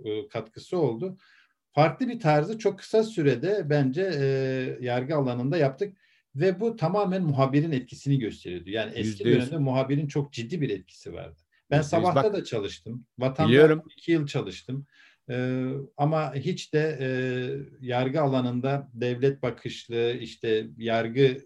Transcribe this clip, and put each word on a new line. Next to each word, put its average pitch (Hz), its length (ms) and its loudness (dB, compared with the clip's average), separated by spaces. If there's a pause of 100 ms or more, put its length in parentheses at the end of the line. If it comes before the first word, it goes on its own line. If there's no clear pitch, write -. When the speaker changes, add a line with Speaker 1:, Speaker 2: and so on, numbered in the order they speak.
Speaker 1:
e, 107 240 -6
katkısı - 500 -8
oldu. 156 400 -2 (540)
Farklı 160 360 2
bir 233 120 -8
tarzı 160 380 2
çok 196 200 0
kısa - 240 2
sürede 165 680 0
bence, 147 440 2
e, 139 100 0 (560)
yargı 127 360 -2
alanında 131 400 0
yaptık 160 400 0 (380)
ve 185 260 2
bu 226 160 -2
tamamen 190 460 0
muhabirin 143 500 2
etkisini 135 460 -2
gösteriyordu. 90 520 -6
Yani 107 240 -4
eski 110 140 -4
Speaker 2:
Yüzde 104 200 -2
yüz. 131 100 6
Speaker 1:
dönemde 135 200 -2
muhabirin 135 480 0
çok 143 260 -4
ciddi 123 280 -6
bir 127 100 -2
etkisi 95 420 -10
vardı. 87 260 -14 (320)
Ben 143 60 4
Speaker 2:
Yüzde 151 200 2
yüz. 170 80 2
Speaker 1:
Sabah'ta 175 200 4
Speaker 2:
Bak, 214 80 2
Speaker 1:
da 190 120 -4
çalıştım. 113 600 -8 (140)
Vatan'da 131 300 2
Speaker 2:
biliyorum. 156 340 8 (140)
Speaker 1:
iki - 160 -2
yıl 156 140 2
çalıştım. 131 600 -6 (440)
Ee, 127 380 -2 (280)
ama 151 380 0
hiç 175 400 -4
de, 151 260 0
e, 131 80 -4 (800)
yargı 127 360 0
alanında 131 720 0
devlet 123 480 0
bakışlı, 117 800 -4
işte 113 460 -2 (100)
yargı 113 680 2